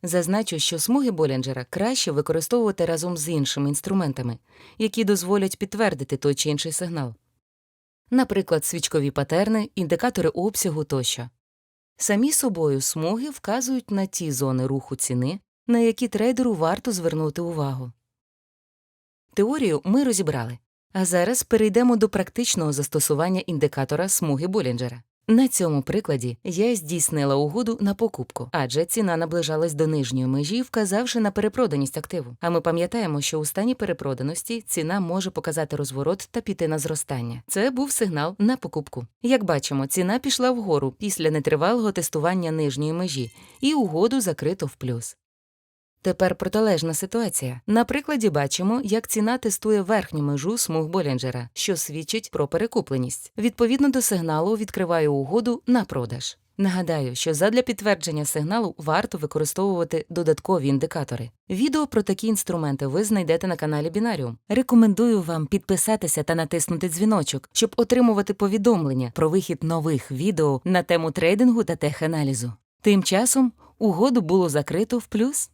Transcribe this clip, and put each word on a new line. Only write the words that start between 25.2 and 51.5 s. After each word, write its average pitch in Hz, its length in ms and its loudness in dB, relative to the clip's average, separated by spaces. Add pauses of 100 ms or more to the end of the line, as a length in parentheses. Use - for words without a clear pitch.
На 247 200 6
цьому 160 340 0
прикладі 127 640 -2
я 202 320 0
здійснила 156 600 0
угоду 196 460 0
на 196 120 0
покупку, 156 580 -4
адже 143 340 0
ціна 185 320 0
наближалась 160 560 0
до 156 140 2
нижньої 131 400 0
межі, 147 340 0
вказавши 226 580 0
на 208 120 2
перепроданість 202 680 0
активу. 135 440 -8
А 170 80 0
ми 170 120 2
пам'ятаємо, 170 600 0
що 156 180 -2
у 151 60 -4
стані 226 300 -2
перепроданості 165 840 -4
ціна 170 380 -2
може 185 300 -2
показати 156 460 -4
розворот 143 560 -4
та 233 100 -4
піти 175 260 -2
на 156 120 0
зростання. 127 680 -6
Це 226 240 0
був 269 200 -2
сигнал 175 480 -2
на 233 180 2
покупку. 143 500 -8 (140)
Як 240 220 2
бачимо, 139 440 0
ціна 190 320 0
пішла 254 320 0
вгору 165 400 0
після 165 400 -2
нетривалого 165 600 2
тестування 170 600 -2
нижньої 151 420 -2
межі 143 380 -4 (300)
і 277 120 2
угоду 226 480 2
закрито 170 440 -2
в 135 100 -8
плюс. 120 420 -8 (840)
Тепер 185 320 2
протилежна 185 580 2
ситуація. 151 760 -4
На 226 180 4
прикладі 269 440 0
бачимо, 180 540 0
як 220 240 -2
ціна 220 300 0
тестує 214 440 0
верхню 185 400 0
межу 143 360 0
смуг 160 300 -2
Болінджера, 131 640 -2